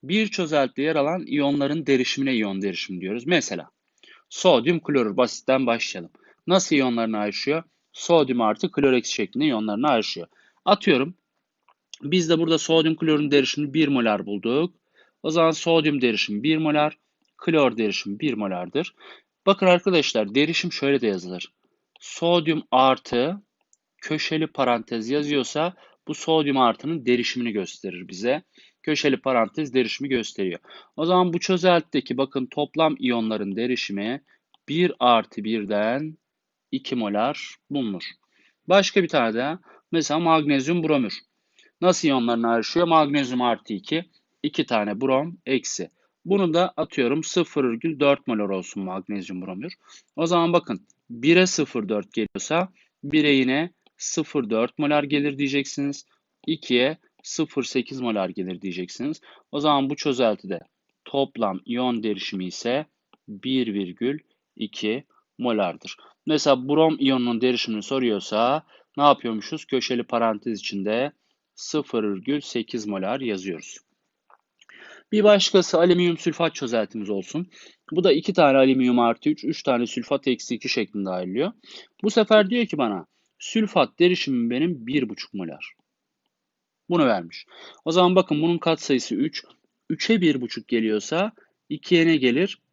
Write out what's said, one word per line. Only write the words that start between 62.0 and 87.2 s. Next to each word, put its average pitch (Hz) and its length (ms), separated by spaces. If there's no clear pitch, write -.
derişimi 98 420
ise 123 400
bir 113 460
virgül 101 460
iki 110 480
molardır. 107 600
Mesela 135 420
brom 156 320
iyonunun 123 420
derişimini 120 420
soruyorsa 120 800
ne 143 60
yapıyormuşuz? 123 600
Köşeli 123 380
parantez 113 560
içinde 107 520
sıfır 135 480
virgül 107 380
sekiz 113 460
molar 104 320
yazıyoruz. 95 580
Bir 214 120
başkası 196 540
alüminyum 175 400
sülfat 165 380
çözeltimiz 110 540
olsun. 107 380
Bu - 120
da 170 100
iki 160 200
tane 143 240
alüminyum 127 420
artı 117 300
üç, 151 140
üç - 200
tane 120 240
sülfat 135 400
eksi 123 280
iki 117 140
şeklinde 101 400
ayrılıyor. 92 420
Bu 208 60
sefer 214 400
diyor 233 160
ki 165 120
bana 104 280
sülfat - 600
derişimim 143 500
benim 131 380
bir 131 220
buçuk - 240
molar. 90 400
Bunu 170 160
vermiş. 90 400